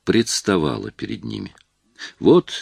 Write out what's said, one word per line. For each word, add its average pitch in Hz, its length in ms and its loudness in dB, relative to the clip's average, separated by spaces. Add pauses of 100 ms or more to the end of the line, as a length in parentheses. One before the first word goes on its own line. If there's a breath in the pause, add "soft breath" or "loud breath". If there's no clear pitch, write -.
представала 78 840 0
перед - 340 -10
ними. 55 300 -10 (640 loud breath)
Вот 156 440 4